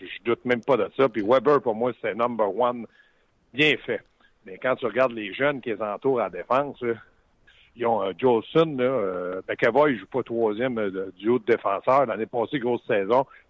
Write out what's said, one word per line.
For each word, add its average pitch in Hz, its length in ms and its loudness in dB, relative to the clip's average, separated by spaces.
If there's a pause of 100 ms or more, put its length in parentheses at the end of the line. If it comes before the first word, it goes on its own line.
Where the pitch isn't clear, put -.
Je, 92 60 -14
je - 180 -16
doute 117 200 0
même 123 180 0
pas 135 140 4
de 98 200 -2
ça. 135 120 4
Puis 110 140 -4
Weber, 131 400 4
pour 113 120 -2
moi, 117 180 -2 (100)
c'est 104 120 -4
number 110 440 0
one. 120 280 0 (680)
Bien 143 220 2 (100)
fait. 113 160 -4 (420)
Mais 95 140 -16
quand 127 180 0
tu - 100 -6
regardes 123 260 2
les 107 200 -8
jeunes 135 280 -2
qui 117 100 -6
les 104 100 -4
entourent 110 400 0
à 101 40 0
la 90 60 -4
défense, 123 520 -2
là, 117 120 -2 (840)
ils 117 100 -4
ont, 110 160 2
euh, 98 160 -2
Jolson, 135 600 2
là, 123 60 0
euh, 92 640 -4
McAvoy, 127 440 4
il 107 80 -4
joue 95 60 -16
pas 127 160 -4
troisième, 117 560 -2
euh, 101 120 -2
de, 95 260 -8
du 104 120 -4
haut 120 100 4
de 110 60 -6
défenseur. 117 600 2
L'année 107 200 -6
passée, 120 320 -4
grosse 120 280 -2
saison. 117 380 2 (260)